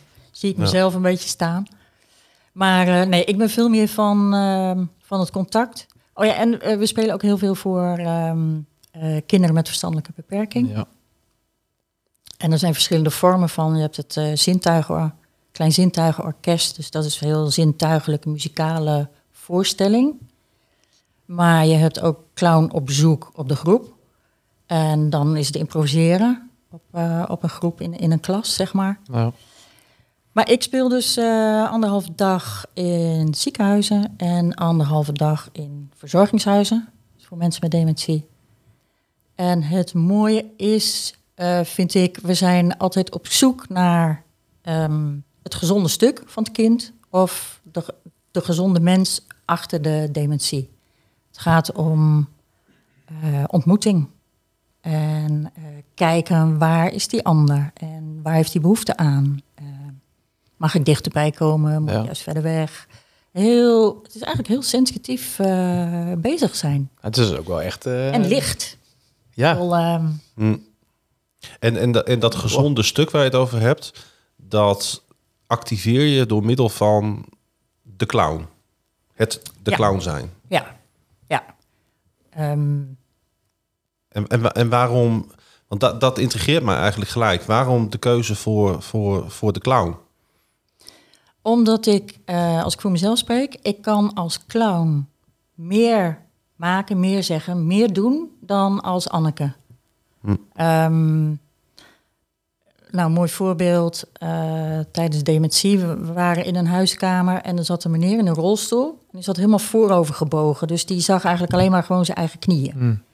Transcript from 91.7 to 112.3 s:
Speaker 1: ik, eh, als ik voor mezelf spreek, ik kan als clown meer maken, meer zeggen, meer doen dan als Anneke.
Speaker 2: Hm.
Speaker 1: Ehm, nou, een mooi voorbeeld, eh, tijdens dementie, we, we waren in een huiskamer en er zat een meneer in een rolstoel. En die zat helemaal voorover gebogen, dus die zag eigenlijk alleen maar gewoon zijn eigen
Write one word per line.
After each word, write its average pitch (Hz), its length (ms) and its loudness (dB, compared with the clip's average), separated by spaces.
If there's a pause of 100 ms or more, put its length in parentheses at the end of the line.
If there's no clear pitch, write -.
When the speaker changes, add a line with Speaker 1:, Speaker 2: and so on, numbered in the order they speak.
Speaker 1:
ik, 202 380 0
eh, 170 400 0
als 170 100 -4
ik - 60 -10
voor 202 100 -2
mezelf 196 280 2
spreek, 262 440 -2
ik 208 200 -4
kan 208 320 0
als 175 320 -6
clown 165 640 0 (460)
meer 190 640 0 (380)
maken, 185 440 -2
meer 190 220 0
zeggen, 170 440 -2
meer 202 260 2
doen 247 380 0 (100)
dan 196 400 0
als 180 280 -4
Anneke. 156 440 -2 (680)
Speaker 2:
Hm. 101 160 0 (180)
Speaker 1:
Ehm, 160 720 2 (1600)
nou, 180 160 0
een 160 60 2
mooi 170 160 2
voorbeeld, 175 840 0
eh, 160 640 -4 (140)
tijdens 156 300 0
dementie, 160 560 2
we, 170 180 -2
we 165 160 -8
waren 175 320 0
in 180 120 -2
een 175 100 0
huiskamer 185 760 0
en 180 160 -4
er 170 60 -4
zat 170 200 -4
een 175 60 -2
meneer 175 280 0
in 220 80 2
een 170 80 2
rolstoel. 208 540 0
En - 240 -14
die 185 100 -16
zat 185 140 -4
helemaal 202 220 4
voorover 190 560 2
gebogen, 151 540 -2
dus 165 180 -4
die 180 140 -4
zag 185 240 2
eigenlijk 175 300 0
alleen 185 160 4
maar 185 120 4
gewoon 180 220 0
zijn 175 120 -4
eigen 165 220 -4